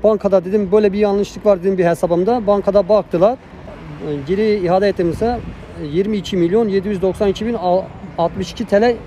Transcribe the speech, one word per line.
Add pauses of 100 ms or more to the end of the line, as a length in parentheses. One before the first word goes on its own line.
Bankada
dedim,
"Böyle
bir
yanlışlık
var."
dedim
bir
hesabımda.
Bankada
baktılar.
E, (880)
geri
iade
ettiğimizde, (420)
e,
yirmi
iki
milyon
yedi
yüz
doksan
iki
bin (600)
altmış
iki
T
L (100)